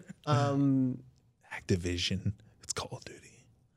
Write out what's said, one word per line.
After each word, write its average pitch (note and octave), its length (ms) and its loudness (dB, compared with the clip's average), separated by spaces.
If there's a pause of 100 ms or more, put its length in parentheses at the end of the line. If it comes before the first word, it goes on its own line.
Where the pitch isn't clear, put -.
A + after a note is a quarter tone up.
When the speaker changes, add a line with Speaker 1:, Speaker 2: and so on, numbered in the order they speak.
(260)
Speaker 1:
Um, C#3 720 2 (560)
Speaker 2:
Activision. F2+ 800 0 (300)
It's - 120 -8
Call - 240 -6
of - 80 -18
Duty. - 400 -20 (300)